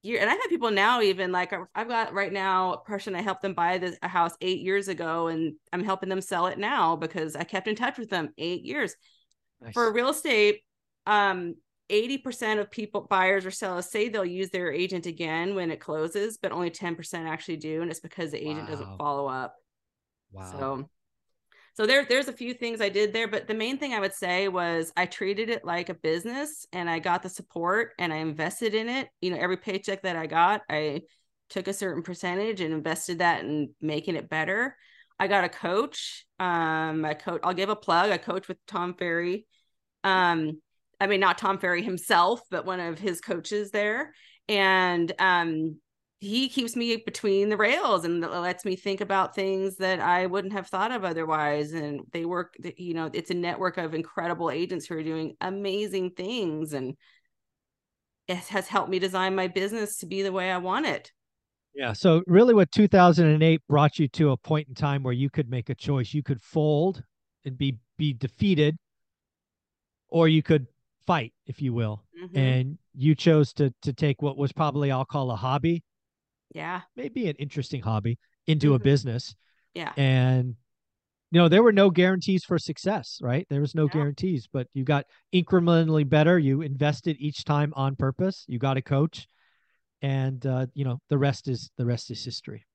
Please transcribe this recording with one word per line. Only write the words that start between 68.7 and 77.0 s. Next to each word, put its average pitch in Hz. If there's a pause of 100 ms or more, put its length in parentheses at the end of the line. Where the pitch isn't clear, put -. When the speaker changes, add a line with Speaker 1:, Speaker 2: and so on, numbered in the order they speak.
Speaker 2:
or 165
you 156
could 147 (400)
fight, 143 (120)
if -
you 127
will. 107 (140)
Speaker 1:
Mm-hmm. 180
Speaker 2:
And 131 (180)
you 143
chose 156
to, 139 (120)
to 139
take 143
what 139
was 139
probably, 143
I'll 131
call 135
a 117
hobby. 139 (720)
Speaker 1:
Yeah. 170 (140)
Speaker 2:
Maybe 247